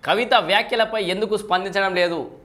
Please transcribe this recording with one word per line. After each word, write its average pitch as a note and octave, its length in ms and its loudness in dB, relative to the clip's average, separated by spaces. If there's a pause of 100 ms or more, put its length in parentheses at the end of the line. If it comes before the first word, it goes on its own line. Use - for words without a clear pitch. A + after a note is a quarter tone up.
కవిత G#3+ 280 2
వ్యాఖ్యలపై A3 680 2
ఎందుకు G#3 340 -2
స్పందించడం F#3+ 580 -2
లేదు? E3+ 360 0 (140)